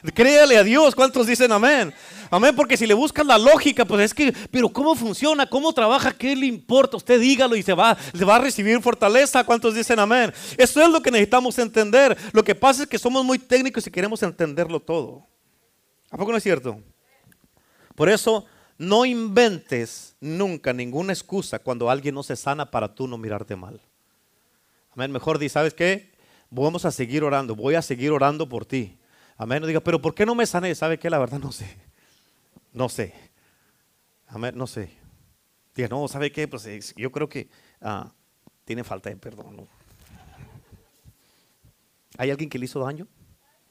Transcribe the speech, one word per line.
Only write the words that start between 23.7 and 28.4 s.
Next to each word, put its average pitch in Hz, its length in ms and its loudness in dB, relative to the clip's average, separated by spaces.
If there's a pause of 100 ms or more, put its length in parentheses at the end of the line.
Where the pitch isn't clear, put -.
Amén. 131 160 -8
Mejor 147 280 -4
di, 143 100 -6
¿sabes 151 240 -2
qué? 190 400 -4 (360)
Vamos 151 360 -4
a 160 60 -2
seguir 131 320 -6
orando, 139 320 -2
voy 131 200 -2
a 165 60 0
seguir 139 300 -6
orando 147 360 -2